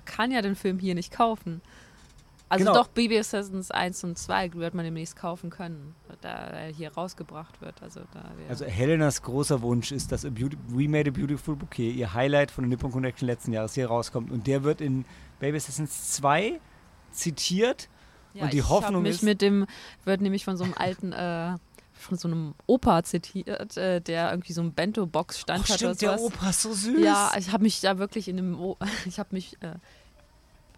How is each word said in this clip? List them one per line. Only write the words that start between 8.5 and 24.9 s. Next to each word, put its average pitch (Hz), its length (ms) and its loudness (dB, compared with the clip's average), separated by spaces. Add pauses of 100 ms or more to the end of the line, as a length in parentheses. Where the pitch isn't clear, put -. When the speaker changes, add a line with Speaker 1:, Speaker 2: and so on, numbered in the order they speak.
Speaker 2:
Helenas 143 580 2
großer 135 380 0
Wunsch 120 320 0
ist, 131 200 -4
dass 123 120 -2
A 143 60 -4
Beauti-, 131 260 -4 (120)
We 131 200 2
Made 151 220 4
a - 20 -4
Beautiful 139 440 -2
Bouquet, 123 340 -2
ihr 120 240 -2
Highlight 143 360 4
von 131 140 -4
der 123 60 2
Nippon 127 200 0
Connection 127 360 -2
letzten 120 260 -2
Jahres, 110 220 -2
hier 127 140 0
rauskommt. 117 420 0
Und 113 160 -4
der 135 180 2
wird 151 160 2
in 131 240 0 (360)
Baby 147 180 -2
Assassins - 540 -6
zwei 170 460 2 (520)
zitiert. 185 800 0 (460)
Speaker 1:
Ja, 196 100 -6
Speaker 2:
Und 147 100 0
die 143 40 4
Speaker 1:
ich 127 60 2
hab - 60 2
Speaker 2:
Hoffnung 196 320 4
Speaker 1:
mich 175 140 2
Speaker 2:
ist 180 60 -2
Speaker 1:
mit 208 200 4
dem, 202 240 4 (380)
wird 190 180 2
nämlich 196 220 0
von 190 120 -2
so 180 80 -2
einem 180 100 -2
alten, 185 380 -4
äh, 175 440 -4 (360)
von - 240 -6
so 170 120 -4
einem 160 260 -2 (120)
Opa 208 360 6
zitiert, - 760 -6
äh, 180 240 0
der 170 300 -2
irgendwie 180 240 -4
so 170 80 -2
ein 165 100 -2
Bento-Box-Stand 180 880 -2